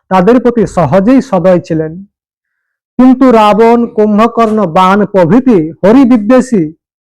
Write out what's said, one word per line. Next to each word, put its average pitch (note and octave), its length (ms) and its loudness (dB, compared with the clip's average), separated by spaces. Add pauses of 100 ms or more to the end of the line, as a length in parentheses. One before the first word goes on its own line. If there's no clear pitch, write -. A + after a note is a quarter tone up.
তাদের F#3+ 320 2
প্রতি A#3 260 -2
সহজেই F#3+ 540 0
সদয় F3+ 380 -2
ছিলেন। E3 460 -8 (920)
কিন্তু B3+ 340 2
রাবণ, A3+ 540 2
কুম্ভকর্ণ, G#3+ 800 -2
বাণ F#3 400 0
প্রভৃতি F#3 640 0
হরিবিদ্বেষী A3+ 1000 0 (340)